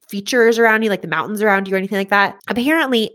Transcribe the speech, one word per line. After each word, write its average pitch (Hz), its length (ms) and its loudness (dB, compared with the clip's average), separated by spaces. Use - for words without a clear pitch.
features 226 500 2
around 220 240 4
you, 214 60 0
like 190 120 -2
the 170 60 -10
mountains 165 340 -4
around 196 260 0
you 190 60 -4
or 190 40 0
anything 196 200 -4
like 196 120 -4
that. 202 280 0
Apparently, 254 680 0